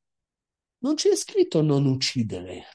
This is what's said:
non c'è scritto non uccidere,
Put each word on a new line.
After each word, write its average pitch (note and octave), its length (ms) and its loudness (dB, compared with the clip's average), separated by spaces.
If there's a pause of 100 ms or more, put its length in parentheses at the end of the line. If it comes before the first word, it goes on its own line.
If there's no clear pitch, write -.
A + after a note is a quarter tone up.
(800)
non C#4+ 140 -2
c'è F#4 220 2
scritto - 460 0
non C#3 240 2
uccidere, G#2+ 880 -4